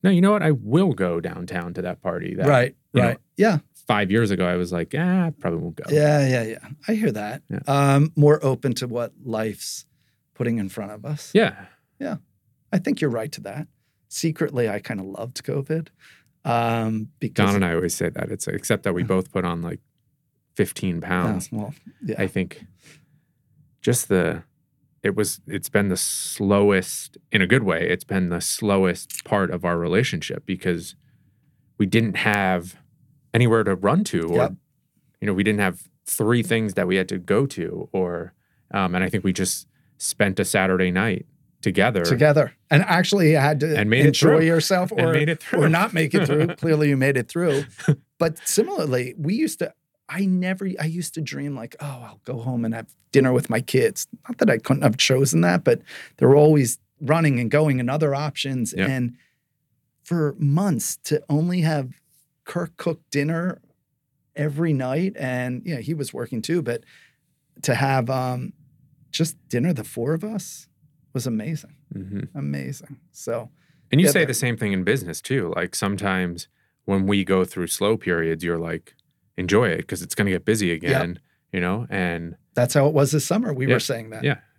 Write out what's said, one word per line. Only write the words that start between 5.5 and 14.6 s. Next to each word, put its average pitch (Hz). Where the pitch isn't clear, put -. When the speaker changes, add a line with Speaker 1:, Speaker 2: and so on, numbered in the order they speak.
Speaker 1:
won't 87
go." -
Speaker 2:
Yeah, 147
yeah, 127
yeah. 110
I 226
hear 214
that. 107
Speaker 1:
Yeah. -
Speaker 2:
Um, 139
more 151
open 131
to 127
what 120
life's 110
putting 117
in 98
front 104
of 110
us. 147
Speaker 1:
Yeah. 190
Speaker 2:
Yeah. -
I -
think 190
you're 147
right 110
to -
that. 110
Secretly, 147